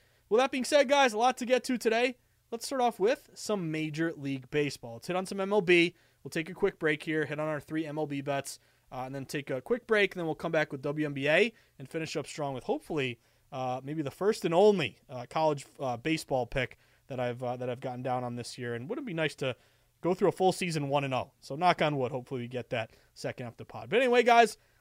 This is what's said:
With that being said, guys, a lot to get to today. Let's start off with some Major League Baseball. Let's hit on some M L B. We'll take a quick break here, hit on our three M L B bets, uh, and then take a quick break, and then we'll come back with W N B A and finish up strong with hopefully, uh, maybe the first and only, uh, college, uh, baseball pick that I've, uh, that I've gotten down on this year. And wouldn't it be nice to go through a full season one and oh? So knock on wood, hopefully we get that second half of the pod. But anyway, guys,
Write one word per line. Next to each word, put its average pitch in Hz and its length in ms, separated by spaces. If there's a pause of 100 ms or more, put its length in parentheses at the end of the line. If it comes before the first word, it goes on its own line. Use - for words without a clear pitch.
(300)
With 214 100
that 262 120
being 254 140
said, 285 240
guys, 277 240
a 208 40
lot 247 200
to 247 80
get 247 200
to 247 120
today. 240 380 (360)
Let's 233 140
start 269 160
off 233 180
with 233 360
some 185 360
Major 156 440
League 139 340
Baseball. 139 440
Let's 117 140
hit 175 80
on 190 100
some 196 140
M 196 120
L 208 100
B. 170 320 (300)
We'll 139 60
take 160 200
a 185 40
quick 190 260
break 151 240
here, 156 220
hit 147 140
on 156 80
our 151 120
three 156 260
M 147 120
L 156 100
B 139 140
bets, 139 380 (320)
uh, 127 140
and 135 100
then 135 100
take 147 240
a 131 120
quick - 260
break, 202 260
and 185 60
then 170 60
we'll 156 100
come 170 160
back 156 200
with 135 100
W 151 240
N 143 80
B 139 160
A 202 240 (260)
and 135 80
finish 160 280
up 147 120
strong 143 260
with 123 100
hopefully, 151 560 (320)
uh, 131 320
maybe 156 180
the 139 100
first 208 340
and 165 80
only, 185 440 (120)
uh, 123 200
college, 156 360 (140)
uh, 127 180
baseball 139 480
pick 127 320 (300)
that 127 120
I've, 123 240
uh, 123 140
that 127 120
I've 123 100
gotten 127 220
down 127 220
on 120 120
this 120 220
year. 120 160
And 120 160
wouldn't 277 160
it - 20
be 180 60
nice 160 220
to 135 200 (460)
go 175 140
through 185 140
a - 20
full 185 200
season 156 380
one 139 140
and 131 100
oh? 120 180 (100)
So 139 140
knock 165 280
on 147 140
wood, 135 140
hopefully 127 300
we 120 60
get 123 240
that 113 200 (220)
second 127 320
half 113 80
of - 40
the 110 80
pod. 113 240
But 202 100
anyway, 247 240
guys, 233 340 (240)